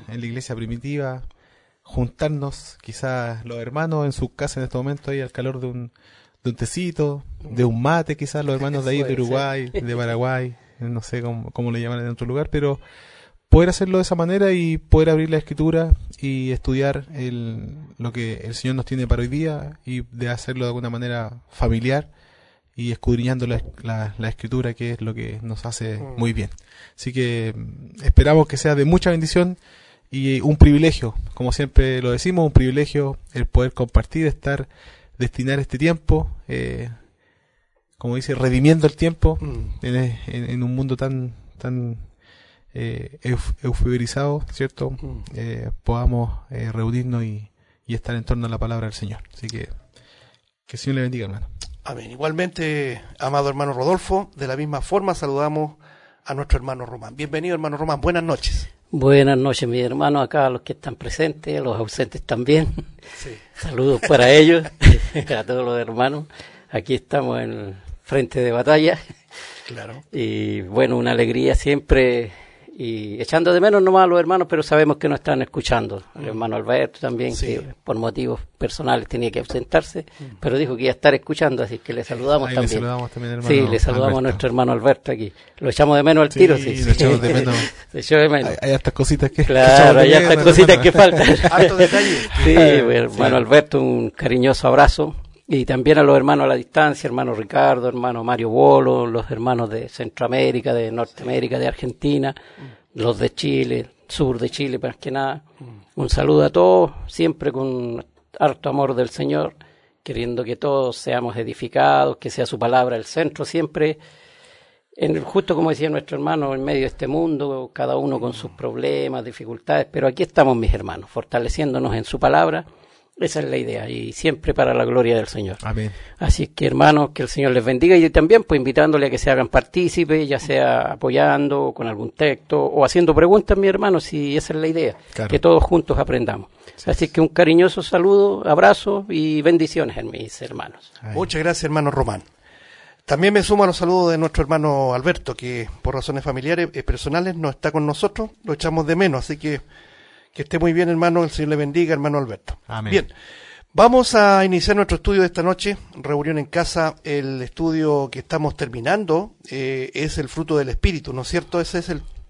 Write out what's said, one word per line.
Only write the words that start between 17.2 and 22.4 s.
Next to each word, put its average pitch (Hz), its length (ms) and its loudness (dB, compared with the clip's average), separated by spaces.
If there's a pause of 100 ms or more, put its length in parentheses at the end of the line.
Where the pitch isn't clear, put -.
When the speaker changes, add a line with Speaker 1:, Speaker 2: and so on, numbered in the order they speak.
Speaker 1:
lo 117 140 -8
que 117 220 -8 (100)
el 117 100 -12
Señor 131 220 -6
nos 127 80 -6
tiene 131 240 -6
para 120 140 0
hoy 120 60 -4
día 147 560 -8
y 127 180 -8 (100)
de 120 160 -8
hacerlo 123 360 -8
de 123 40 -4
alguna 120 220 -8
manera 120 600 -10
familiar 127 580 -2 (680)